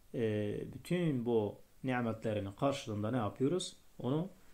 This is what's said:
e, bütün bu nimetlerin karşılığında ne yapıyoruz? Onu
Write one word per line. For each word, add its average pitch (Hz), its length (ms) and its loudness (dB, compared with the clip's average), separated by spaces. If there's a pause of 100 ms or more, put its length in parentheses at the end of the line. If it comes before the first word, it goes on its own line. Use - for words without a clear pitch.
(140)
e, 107 460 0 (140)
bütün 160 500 0
bu 113 340 2 (260)
nimetlerin 110 680 0
karşılığında 110 580 0
ne 131 60 0
yapıyoruz? 131 600 0 (220)
Onu 156 320 -2 (240)